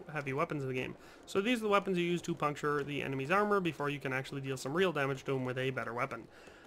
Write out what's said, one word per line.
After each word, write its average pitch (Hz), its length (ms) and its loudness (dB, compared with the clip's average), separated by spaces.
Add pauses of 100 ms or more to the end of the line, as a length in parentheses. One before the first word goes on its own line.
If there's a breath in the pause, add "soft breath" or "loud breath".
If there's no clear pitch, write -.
(120)
heavy 139 220 -4
weapons 147 300 -2
in 131 40 -2
the 131 60 -2
game. 123 220 -4 (280 loud breath)
So - 160 0
these 226 200 2
are - 20 -4
the 220 60 0
weapons 196 280 4
you 175 80 2
use 175 160 2
to 170 140 -2
puncture 147 500 0
the 143 160 -4
enemy's 135 300 -2
armor 202 280 4
before 151 300 0
you 143 120 -2
can 135 120 -2
actually 135 300 -2
deal 131 160 -4
some 135 160 -4
real 185 180 4
damage 139 320 0
to 139 100 0
'em 131 120 0
with 127 100 -2
a 131 140 0
better 117 240 -4
weapon. 120 340 -4 (380 loud breath)